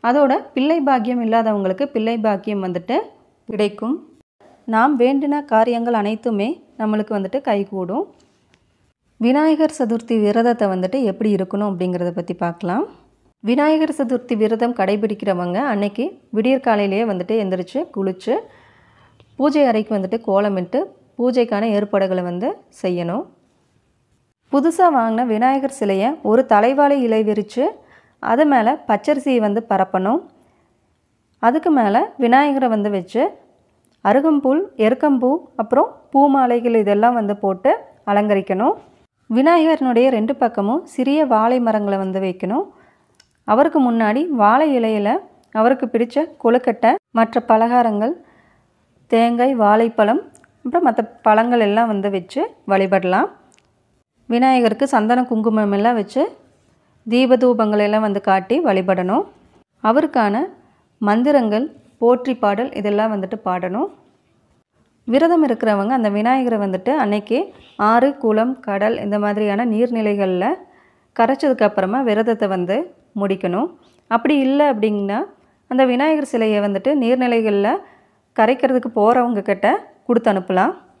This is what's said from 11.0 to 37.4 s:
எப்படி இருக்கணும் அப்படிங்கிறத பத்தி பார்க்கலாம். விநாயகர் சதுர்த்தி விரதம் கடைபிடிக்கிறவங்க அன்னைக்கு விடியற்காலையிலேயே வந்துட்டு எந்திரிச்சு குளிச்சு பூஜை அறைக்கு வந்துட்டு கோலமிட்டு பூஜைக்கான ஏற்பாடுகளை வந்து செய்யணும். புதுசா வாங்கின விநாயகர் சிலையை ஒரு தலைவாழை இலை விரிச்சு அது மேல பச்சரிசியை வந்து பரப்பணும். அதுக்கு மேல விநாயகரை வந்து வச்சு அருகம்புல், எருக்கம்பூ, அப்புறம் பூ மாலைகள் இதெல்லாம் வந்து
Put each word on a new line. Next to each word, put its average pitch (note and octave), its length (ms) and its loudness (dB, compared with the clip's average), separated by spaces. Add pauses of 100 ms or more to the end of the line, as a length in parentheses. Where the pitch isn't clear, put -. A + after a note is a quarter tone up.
எப்படி G#3+ 260 -4
இருக்கணும் G3+ 340 -4
அப்படிங்கிறத F3+ 460 -4
பத்தி F3+ 260 -8
பார்க்கலாம். F3+ 440 -4 (640)
விநாயகர் D#4 480 2
சதுர்த்தி B3 440 -4
விரதம் A3+ 380 0
கடைபிடிக்கிறவங்க G3+ 760 -2 (140)
அன்னைக்கு G#3 340 -4 (320)
விடியற்காலையிலேயே A3 760 0
வந்துட்டு F#3 320 -4
எந்திரிச்சு F#3 360 -4 (160)
குளிச்சு G3 380 -4 (1040)
பூஜை D4 320 2
அறைக்கு A3 280 -2
வந்துட்டு F#3+ 200 -4 (100)
கோலமிட்டு G3 520 0 (380)
பூஜைக்கான A#3 460 0 (140)
ஏற்பாடுகளை F#3+ 520 -2
வந்து F3+ 180 -6 (340)
செய்யணும். F3+ 420 -4 (1300)
புதுசா E4 360 2 (100)
வாங்கின A3+ 360 0
விநாயகர் C4+ 460 0
சிலையை G3+ 300 0 (220)
ஒரு B3 120 4 (100)
தலைவாழை C#4 440 4 (100)
இலை A3 220 2
விரிச்சு G#3+ 360 -2 (580)
அது C4+ 300 2
மேல B3 240 2 (120)
பச்சரிசியை B3+ 580 0
வந்து G#3+ 240 -2
பரப்பணும். F#3+ 500 0 (1300)
அதுக்கு D#4+ 320 0
மேல A3 240 2 (180)
விநாயகரை C4 540 2
வந்து G#3 200 -2
வச்சு F#3+ 260 -4 (840)
அருகம்புல், C#4 540 2 (220)
எருக்கம்பூ, B3+ 440 2 (320)
அப்புறம் C#4 300 2 (220)
பூ C#4 80 4 (120)
மாலைகள் A#3+ 520 2
இதெல்லாம் A3 340 2
வந்து G3+ 240 -2